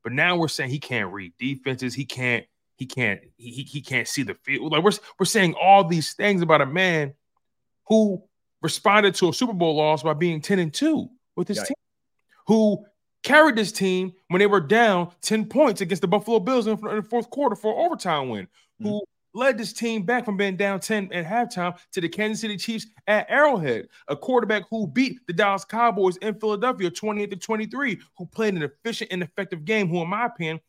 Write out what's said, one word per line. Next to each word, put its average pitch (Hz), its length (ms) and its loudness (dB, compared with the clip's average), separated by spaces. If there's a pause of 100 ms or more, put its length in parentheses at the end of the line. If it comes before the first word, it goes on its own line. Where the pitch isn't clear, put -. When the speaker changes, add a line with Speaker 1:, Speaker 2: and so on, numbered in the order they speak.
Speaker 1:
But 117 80 -6
now 175 240 2
we're 165 120 0
saying 135 220 -6
he 147 80 -4
can't 107 340 -4
read 95 260 -12
defenses. 127 560 -6
He 135 100 -6
can't, 123 400 -4 (320)
he 127 100 -10
can't, 120 340 -2 (160)
he, 117 140 -20
he, 120 120 -12
he 143 180 -10
can't 123 260 -4
see - 160 -4
the 104 120 -6
field. 139 360 -6
Like, 156 140 2
we're, 202 80 6 (260)
we're 185 80 0
saying 180 340 2
all 196 220 10
these 165 300 -2
things 202 280 2
about 160 200 4
a 139 60 2
man 160 480 0 (760)
who 214 340 4 (400)
responded 202 540 4
to 175 140 2
a - 20 -6
Super 233 220 -2
Bowl 170 200 2
loss 151 280 2
by 156 120 0
being 165 260 -2
ten 190 200 0
and 160 120 -2
two 302 360 0 (280)
with 180 120 -4
his 208 100 -4
Speaker 2:
Right. 202 100 -6
Speaker 1:
team, 277 80 -6 (720)
who 214 380 4 (400)
carried 302 320 6
this 214 160 0
team 185 400 0 (160)
when 175 100 0
they 202 80 6
were 202 140 4
down 185 500 4 (100)
ten 220 260 -2
points 247 340 2
against 185 220 -2
the 185 60 0
Buffalo 208 300 2
Bills 226 300 0
in, 214 100 -2
in 208 180 -6
the 214 60 -2
fourth 233 280 -4
quarter 254 260 -2
for 220 160 -2
an 320 140 0
overtime 170 420 -2
win, 101 180 -6 (340)
Speaker 2:
Mm-hmm. 214 80 -6
Speaker 1:
who 208 140 -6 (320)
led 247 240 0
this 214 140 -8
team 226 320 -4
back 240 200 -2
from 208 120 -4
being 196 200 -2
down 196 240 -2
ten 202 320 -4
at 175 120 -6
halftime 180 520 -4 (160)
to - 80 -4
the 165 80 -2
Kansas 214 320 -4
City 214 160 -6
Chiefs 220 300 -6 (200)
at 208 220 2
Arrowhead, 202 600 2 (200)
a 147 80 -2
quarterback 220 520 0
who 220 180 -4
beat 226 400 -2
the 180 60 -8
Dallas 196 320 0
Cowboys 208 540 0
in 214 160 -6
Philadelphia 214 560 -2
twenty-eight 208 400 -6
to 202 60 -8
twenty-three, 220 640 -4 (160)
who 175 100 -14
played 214 280 -2
an 165 80 -2
efficient - 500 -8
and 185 100 -4
effective 180 420 -8
game, 208 240 0
who, 170 140 -2
in 165 60 -6
my 214 180 -2
opinion 165 420 -6